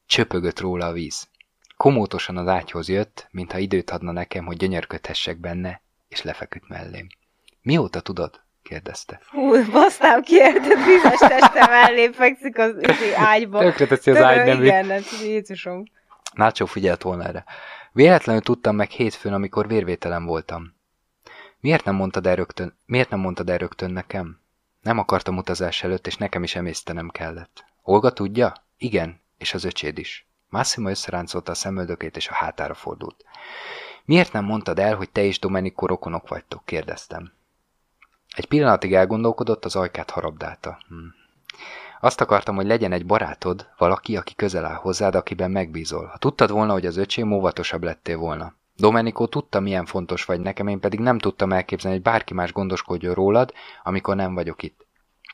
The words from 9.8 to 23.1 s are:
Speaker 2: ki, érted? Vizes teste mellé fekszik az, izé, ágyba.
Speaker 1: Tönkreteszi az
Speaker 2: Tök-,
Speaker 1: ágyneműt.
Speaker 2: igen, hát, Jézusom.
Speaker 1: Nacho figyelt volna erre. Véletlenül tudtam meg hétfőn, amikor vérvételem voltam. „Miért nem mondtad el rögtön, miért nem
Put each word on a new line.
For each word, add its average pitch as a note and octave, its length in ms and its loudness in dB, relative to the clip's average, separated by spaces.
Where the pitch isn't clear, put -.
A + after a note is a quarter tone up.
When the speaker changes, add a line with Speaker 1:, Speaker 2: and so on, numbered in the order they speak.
Speaker 2:
ki, E4 140 4
érted? C#4+ 500 6
Vizes F4 340 8
teste C4 480 8
mellé A#3+ 440 8
fekszik B3+ 460 2
az, A3+ 220 2
izé, G#3 360 2
ágyba. G#3+ 440 2
Speaker 1:
Tönkreteszi D3 500 4
az C3 60 8
Speaker 2:
Tök-, B2+ 100 8
Speaker 1:
ágyneműt. B2+ 380 6
Speaker 2:
igen, F#3+ 260 6
hát, G3 140 -2
Jézusom. G3 600 -8
Speaker 1:
Nacho G#2+ 320 2
figyelt F#2 360 -2
volna F2+ 220 -6
erre. F2 200 -8
Véletlenül C3 500 6
tudtam A#2+ 340 0
meg G#2 140 0
hétfőn, G#2+ 440 -4
amikor G2 340 -2
vérvételem F2 580 -4
voltam. E2+ 480 -8
„Miért D3+ 260 0
nem G2 100 0
mondtad F#2+ 320 -2
el F2+ 80 2
rögtön, F2+ 500 -6
miért B2 240 -2
nem G#2 100 -4